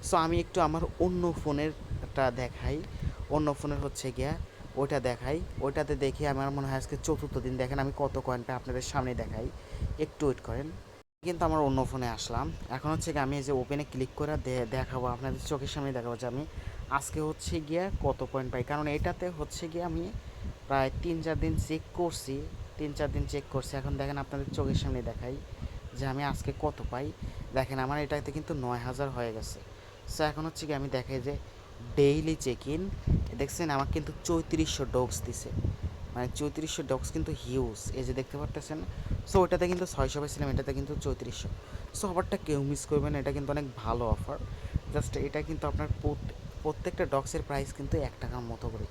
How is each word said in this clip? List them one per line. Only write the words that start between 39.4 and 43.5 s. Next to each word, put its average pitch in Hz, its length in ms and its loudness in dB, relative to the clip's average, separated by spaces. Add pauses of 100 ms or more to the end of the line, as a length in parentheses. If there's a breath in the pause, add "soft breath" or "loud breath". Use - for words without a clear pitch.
ওটাতে 180 280 4
কিন্তু 180 220 2
ছয়শো 135 280 2
পাইছিলাম, 147 320 -2
এটাতে 135 240 2
কিন্তু 143 160 -2 (100)
চৌত্রিশশো। 123 460 -2 (480 loud breath)
So - 140 -2
অফারটা 185 260 2 (100)
কেউ 147 120 4 (100)
মিস 143 120 0 (100)
করবেন 147 220 4
না, 143 100 2
এটা 143 140 2
কিন্তু 139 180 -2